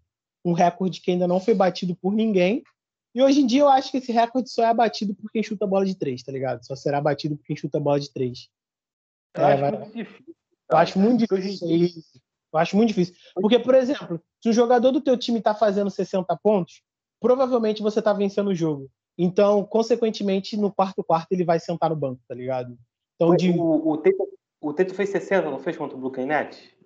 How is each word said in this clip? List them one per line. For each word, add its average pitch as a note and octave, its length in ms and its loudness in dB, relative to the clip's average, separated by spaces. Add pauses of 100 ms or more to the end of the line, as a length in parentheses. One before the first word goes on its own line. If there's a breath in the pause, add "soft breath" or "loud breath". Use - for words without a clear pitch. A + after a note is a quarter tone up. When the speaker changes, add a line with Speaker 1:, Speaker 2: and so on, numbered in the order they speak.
(460)
Speaker 1:
um F3 80 0
recorde F3 480 0
que - 100 -2
ainda F3+ 160 0
não F3+ 140 0
foi A3+ 120 2
batido F#3 400 0
por F#3 200 -4
ninguém. G#3+ 500 0 (500)
E A#3+ 80 0
hoje C4+ 200 6
em C#4 40 4
dia B3 160 2
eu C#4+ 60 6
acho C4+ 240 2
que C#4 60 -4
esse B3 160 -6
recorde A#3 360 0
só - 140 -2
é A3+ 100 4
batido A3 400 0
por G#3 160 -14
quem A3 140 -4
chuta G#3 240 -4
bola G3 180 2
de F#3+ 100 -2
três, C3+ 280 -6
tá - 80 -12
ligado? B2+ 340 -6
Só - 80 -10
será C#3+ 280 -2
batido D3+ 340 -2
por - 100 -18
quem D3+ 100 -6
chuta D3+ 260 -6
bola C#3+ 180 2
de C#3+ 140 -14
três. B2 340 -6 (880)
Speaker 2:
Eu - 80 0
Speaker 1:
É, C#3+ 100 6
Speaker 2:
acho C3+ 80 2
Speaker 1:
vai C#3 100 0
Speaker 2:
muito G#3+ 220 -10
difícil, - 340 -14
Speaker 1:
Eu - 80 -20 (340)
Speaker 2:
cara. D#3+ 140 6
Speaker 1:
acho E3+ 160 -2
muito A3+ 200 4
Speaker 2:
Porque A3 140 0
hoje F#3+ 140 -2
em G3+ 40 -6
Speaker 1:
difícil F3+ 160 -8
Speaker 2:
dia E3+ 180 2
Speaker 1:
isso. E3+ 360 -8 (320)
Eu D#3 60 0
acho E3+ 180 0
muito A3+ 120 4
difícil. F3+ 260 -2 (200 soft breath)
Porque, G#3+ 240 4
por A#3+ 160 4
exemplo, A3 460 0 (200)
se A3+ 80 -2
o A#3 40 4
jogador A#3+ 380 4
do C4+ 100 0
teu B3+ 160 2
time A#3 240 -4
tá G#3+ 140 0
fazendo G3+ 340 0
sessenta F#3 480 -4
pontos, G#3 440 0 (380)
provavelmente A#3+ 640 0
você G#3 200 -2
tá G#3 120 2
vencendo G3+ 380 -2
o F#3 40 0
jogo. D3+ 340 -4 (280)
Então, G3 480 2
consequentemente, A3 920 -2
no G#3 180 -2
quarto F#3+ 300 -2
quarto E3 280 0
ele F3+ 120 -2
vai E3+ 160 2
sentar E3 300 -4
no D#3+ 60 -4
banco, C3+ 320 -6
tá B2 80 -12
ligado? B2 420 -8 (380)
Então, E3+ 140 2
Speaker 2:
Foi, F3 80 4
Speaker 1:
de F3+ 120 2
Speaker 2:
o, D#3+ 420 0
o D3+ 60 -2
Tatum, F#3+ 300 0 (340)
o D3 120 -6
Tatum F#3 200 -2
fez G3 160 -4
sessenta, F3 400 -2
não C3 100 -8
fez E3 180 -8
contra C3+ 200 -10
o - 20 -14
Brooklyn B2+ 260 -8
Nets? C#3+ 340 -4 (260)